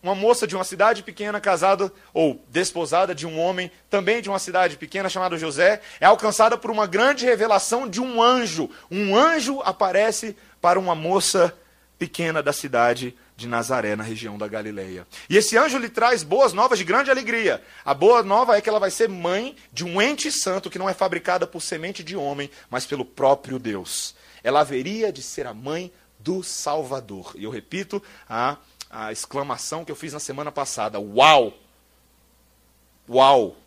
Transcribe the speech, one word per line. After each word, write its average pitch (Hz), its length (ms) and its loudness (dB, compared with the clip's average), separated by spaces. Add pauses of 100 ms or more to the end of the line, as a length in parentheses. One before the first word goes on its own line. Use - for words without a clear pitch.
uma 180 100 -2
moça 220 320 2
de 165 80 -6
uma 185 120 -4
cidade 202 360 2
pequena, 208 400 -8
casada 190 500 2 (220)
ou 156 360 0
desposada 170 640 0
de 147 100 -10
um 160 140 -8
homem 180 320 -2 (180)
também 208 320 0
de 196 80 -10
uma 196 80 -2
cidade 180 400 0
pequena 190 320 -6
chamado 180 300 -2
José, 165 420 2 (180)
é 156 60 2
alcançada 220 500 6
por 226 140 -8
uma 214 160 0
grande 240 400 2
revelação 226 640 2
de 185 100 -6
um 247 220 0
anjo. 226 480 2 (220)
Um 196 240 0
anjo 277 460 4
aparece 202 760 0 (240)
para 175 160 4
uma 180 160 0
moça 175 640 2 (400)
pequena 160 460 -4
da 143 100 0
cidade 120 600 0 (200)
de 117 120 -14
Nazaré, 117 480 -2
na 107 80 -8
região 107 340 -10
da 107 100 -6
Galileia. 101 600 -10 (220)
E 185 80 4
esse 214 200 4
anjo 269 200 2
lhe 233 120 -6
traz 233 340 0
boas 202 300 4
novas 226 240 2
de 185 60 -4
grande 226 280 2
alegria. 226 520 0 (220)
A 143 80 0
boa 214 300 6
nova 214 340 4
é 208 40 2
que 226 80 -2
ela 214 100 0
vai 196 120 0
ser 226 180 0
mãe 190 460 -4 (160)
de 147 140 -10
um 180 160 -2
ente 294 300 -2
santo 190 380 -4
que 180 100 -12
não 190 100 -2
é 185 40 -2
fabricada 180 520 0
por 175 160 -14
semente 175 420 -10
de 165 120 -12
homem, 143 340 -6 (200)
mas 127 160 -4
pelo 131 200 -6
próprio 135 540 0
Deus. 104 560 -8 (280)
Ela 143 180 2
haveria 165 500 -2
de 135 100 -14
ser 139 260 -10
a 117 60 -14
mãe 156 380 -10 (280)
do 175 240 -6
Salvador. 131 920 -8
E 95 80 -14
eu 110 80 -10
repito 180 500 -10 (260)
a, 123 300 -2 (320)
a 110 220 -10
exclamação 139 760 -8
que 151 60 -14
eu 143 40 -10
fiz 156 180 -14
na 151 60 -12
semana 147 320 -10
passada. 110 480 -6
Uau! 117 540 4 (1600)
Uau! 127 460 4 (120)